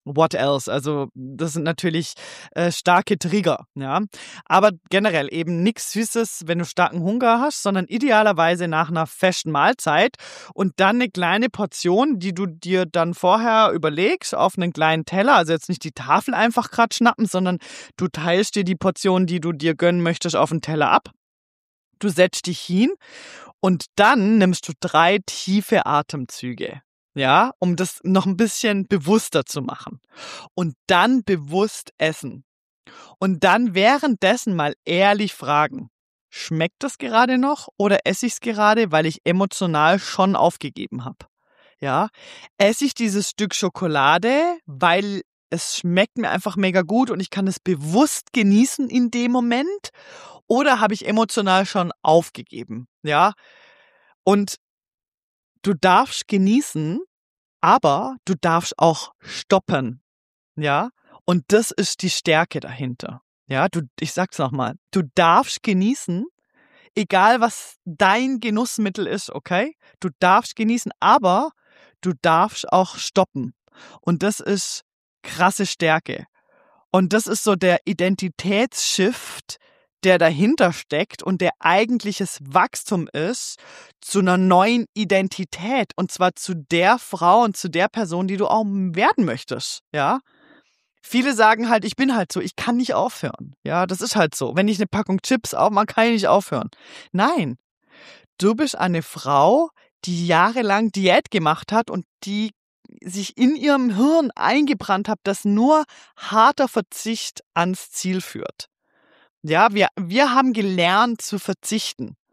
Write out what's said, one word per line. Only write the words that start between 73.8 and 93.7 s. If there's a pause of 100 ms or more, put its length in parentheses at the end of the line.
Und
das
ist (400)
krasse
Stärke. (680)
Und
das
ist
so
der
Identitätsshift, (460)
der
dahinter
steckt
und
der
eigentliches
Wachstum
ist (420)
zu
einer
neuen
Identität.
Und
zwar
zu
der
Frau
und
zu
der
Person,
die
du
auch
werden
möchtest, (100)
ja? (800)
Viele
sagen
halt,
"Ich
bin
halt
so,
ich
kann
nicht
aufhören."
Ja,